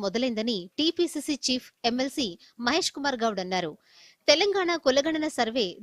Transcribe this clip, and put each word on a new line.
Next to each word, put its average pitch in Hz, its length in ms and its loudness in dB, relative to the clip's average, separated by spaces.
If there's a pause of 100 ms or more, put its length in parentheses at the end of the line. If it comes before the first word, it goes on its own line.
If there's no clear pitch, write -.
మొదలైందని 226 540 0 (180)
టీపీసీసీ 311 580 0 (120)
చీఫ్ 254 200 -2 (220)
ఎంఎల్సీ 262 400 -2 (380)
మహేష్ 320 300 0
కుమార్ 277 260 -2
గౌడ్ 208 220 0
అన్నారు. 180 280 -2 (560)
తెలంగాణ 359 420 4 (120)
కులగణన 302 520 2
సర్వే 233 280 0 (200)